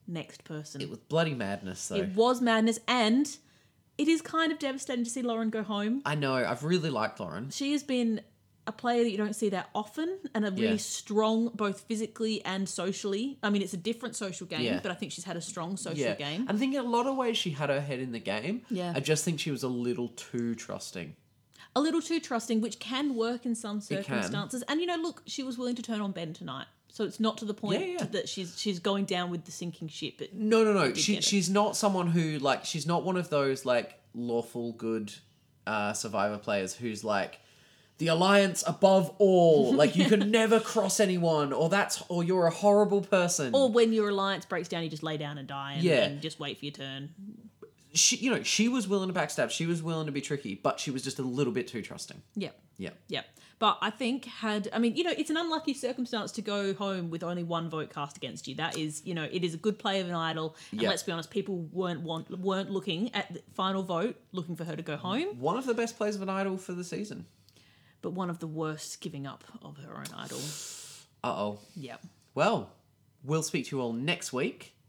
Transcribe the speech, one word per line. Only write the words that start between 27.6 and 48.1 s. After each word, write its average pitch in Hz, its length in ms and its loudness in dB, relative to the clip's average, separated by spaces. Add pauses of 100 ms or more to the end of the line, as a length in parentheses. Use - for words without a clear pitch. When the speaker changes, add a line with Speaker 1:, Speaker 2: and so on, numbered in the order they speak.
Speaker 2:
Yeah, 381 60 0 (140)
yeah. - 120 0
Speaker 1:
that 190 160 -2
she's, 175 320 -8
she's 190 200 -2
going 196 260 0
down 180 260 -2
with 170 140 -6
the 175 60 -16
sinking 170 360 -8
ship. - 340 -8
It 143 120 -10
Speaker 2:
No, 220 320 4
no, 214 80 6
no. 175 140 6
Speaker 1:
did 120 100 0
Speaker 2:
She, 165 160 2
Speaker 1:
get 180 60 2
it. 165 40 -2
Speaker 2:
she's 190 260 4
not 208 280 4
someone 190 300 2
who, 160 320 2
like, 135 260 2
she's 147 200 -4
not 165 200 2
one 185 100 0
of 175 140 -2
those, 135 360 2
like, 120 360 2 (120)
lawful 117 600 -4
good, 113 400 -4 (520)
uh, 104 280 0
Survivor 104 440 0
players 101 380 -2
who's, 110 300 -6
like, 101 340 0 (600)
the 160 60 2
alliance 185 580 6
above 190 540 6
all. 170 560 10
Like, 143 200 8
you 185 100 8
can 208 260 6
Speaker 1:
<laughs> 226 100 6
Speaker 2:
never 220 180 6
cross 208 400 0
anyone, 170 540 4
or 151 160 4
that's, 185 400 2
or 175 140 2
you're 175 240 4
a 165 40 6
horrible 202 500 6
person. 175 520 2
Speaker 1:
Or 269 160 6
when 226 240 6
your 208 160 4
alliance 196 340 0
breaks 175 240 -4
down, 170 160 -4
you 160 60 -2
just 151 140 -8
lay 156 140 -2
down 147 200 -6
and 135 100 -10
die 139 260 -6
and, 160 100 0
Speaker 2:
Yeah. 147 220 6
Speaker 1:
and 143 140 -4
just 156 200 -8
wait 143 180 -6
for - 80 -12
your 147 80 -6
turn. 139 360 -10 (840)
Speaker 2:
She, - 220 4